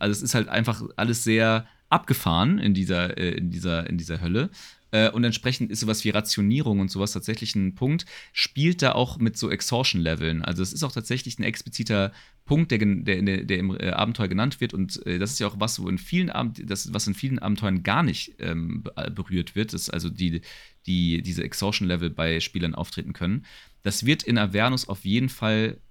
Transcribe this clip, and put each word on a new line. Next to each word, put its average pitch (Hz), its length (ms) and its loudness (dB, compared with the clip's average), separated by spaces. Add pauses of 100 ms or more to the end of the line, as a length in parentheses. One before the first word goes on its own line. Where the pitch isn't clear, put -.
also 107 100 2
es 101 120 -2
ist 127 120 0
halt 113 140 2
einfach 113 340 0 (140)
alles 113 260 0
sehr 113 460 2 (200)
abgefahren 131 680 2
in 101 160 4
dieser, 90 420 0
äh, 90 140 0
in 87 220 -2
dieser, 85 360 -2
in 87 80 -2
dieser 82 240 -4
Hölle. 101 300 0 (420)
Äh, 110 180 6
und 117 120 2
entsprechend 120 480 0
ist - 100 -4
sowas 110 240 0
wie 110 60 2
Rationierung 104 720 2
und 95 100 2
sowas 98 220 -2
tatsächlich 107 420 -4
ein 95 220 0
Punkt, 147 300 0 (260)
spielt 165 500 2
da 131 100 4
auch 123 260 0
mit 113 180 2
so 113 120 -2
Exhaustion-Leveln. 82 920 0
Also 87 220 0
es 95 80 -4
ist 156 100 -4
auch 135 80 -2
tatsächlich 127 480 -4
ein - 60 -2
expliziter 107 680 -2 (320)
Punkt, 151 280 2
der 110 60 4
gen-, 101 260 4
der, 92 180 2
der, 95 220 2
der 92 140 0
im, 95 180 0
äh, - 140 -2
Abenteuer 110 360 0
genannt 104 340 0
wird. 120 140 -2
Und, 92 320 -4
äh, 90 140 0
das 101 120 0
ist - 60 -4
ja 104 80 0
auch 101 140 -4
was, 110 200 -2
wo 90 80 -4
in 185 100 0
vielen 175 320 0
Ab-, 120 340 -4
das, - 280 -6
was 107 140 -2
in 101 80 0
vielen 131 240 -2
Abenteuern 95 460 0
gar 110 180 2
nicht, - 380 -2
ähm, 82 420 -4
be-, - 300 -6
berührt 90 420 -2
wird, 110 200 -2
dass - 160 -6
also 85 200 -4
die, 85 300 0 (460)
die, 85 360 2
diese 85 220 -4
Exhaustion-Level 87 680 0
bei 82 300 0
Spielern 85 340 -2
auftreten - 380 -6
können. 98 340 -2 (360)
Das 101 240 -2
wird 156 180 2
in 120 140 4
Avernus 107 500 2
auf 98 160 -8
jeden 120 240 2
Fall 110 500 0 (120)